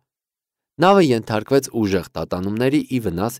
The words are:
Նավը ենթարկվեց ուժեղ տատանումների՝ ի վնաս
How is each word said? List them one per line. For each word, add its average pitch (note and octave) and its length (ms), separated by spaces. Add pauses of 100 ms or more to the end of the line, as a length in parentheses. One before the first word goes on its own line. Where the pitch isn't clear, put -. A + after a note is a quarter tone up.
(800)
Նավը F#3+ 240
ենթարկվեց B2 680
ուժեղ G2 380
տատանումների՝ G#2 760
ի C3 140
վնաս G#2 420